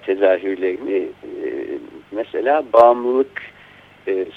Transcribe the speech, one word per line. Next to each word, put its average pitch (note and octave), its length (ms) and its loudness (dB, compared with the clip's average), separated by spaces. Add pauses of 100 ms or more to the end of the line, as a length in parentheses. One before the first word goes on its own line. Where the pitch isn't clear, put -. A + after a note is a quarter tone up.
tezahürlerini, F#2+ 1000 -2 (360)
e, C2+ 60 -6 (640)
mesela D3 520 -4 (100)
bağımlılık, A#2+ 680 4 (640)
e, F#2+ 180 -4 (120)